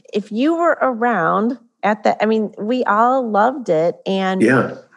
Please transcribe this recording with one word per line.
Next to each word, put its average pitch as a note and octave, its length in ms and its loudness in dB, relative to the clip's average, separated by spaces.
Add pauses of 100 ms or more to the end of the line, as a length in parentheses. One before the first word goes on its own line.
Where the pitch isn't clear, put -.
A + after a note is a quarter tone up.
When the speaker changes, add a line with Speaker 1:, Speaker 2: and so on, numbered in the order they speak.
(140)
Speaker 1:
if G3+ 180 -6
you C4 240 0
were E4 260 0
around A3+ 760 0 (260)
at G#3 200 -2
the, - 180 2
I G#3 40 2
mean, A3 320 0
we A#3+ 280 -2
all A#3+ 440 2
loved A3+ 400 0
it. E3 260 0 (100)
And F#3+ 360 -2
Speaker 2:
Yeah. A#2 340 2 (220)